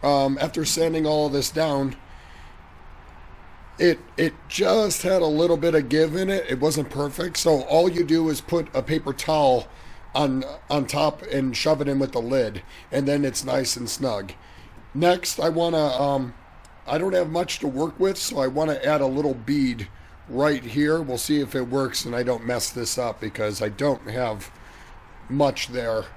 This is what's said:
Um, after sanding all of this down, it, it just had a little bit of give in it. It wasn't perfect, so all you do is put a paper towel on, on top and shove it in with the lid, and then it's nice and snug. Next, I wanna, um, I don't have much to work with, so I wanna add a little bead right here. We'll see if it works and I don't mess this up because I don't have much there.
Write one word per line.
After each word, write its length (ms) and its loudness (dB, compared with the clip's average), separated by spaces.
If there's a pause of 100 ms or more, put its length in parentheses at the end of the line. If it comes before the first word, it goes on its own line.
Um, 380 4
after 240 -2
sanding 400 2
all 220 2
of 60 -2
this 160 0
down, 460 0 (1800)
it, 200 4 (180)
it 160 2 (160)
just 540 2
had 180 4
a 60 2
little 300 4
bit 180 2
of 120 4
give 260 4
in 160 0
it. 200 0
It 100 -2
wasn't 300 0
perfect, 480 -4
so 240 4
all 280 4
you 140 0
do 240 2
is 140 -2
put 340 -2
a 60 0
paper 320 -2
towel 540 2 (460)
on, 300 0 (260)
on 180 2
top 360 0
and 320 -2
shove 240 2
it 80 0
in 120 0
with 120 0
the 100 -2
lid, 420 0 (280)
and 160 2
then 160 2
it's 220 -2
nice 320 0
and 120 -6
snug. 440 -4 (600)
Next, 460 2
I 80 2
wanna, 400 2 (140)
um, 320 0 (540)
I 100 0
don't 160 0
have 160 2
much 300 -2
to 80 -2
work 320 -2
with, 180 2
so 220 -4
I 80 2
wanna 360 0
add 180 4
a 40 2
little 300 0
bead 520 0 (400)
right 360 0
here. 380 0
We'll 160 -4
see 220 0
if 160 -4
it 140 -2
works 360 -2
and 100 -6
I 80 0
don't 220 -2
mess 240 -2
this 280 -4
up 220 -2
because 420 -4
I 80 0
don't 400 -2
have 420 -4 (800)
much 400 0
there. 360 -2 (120)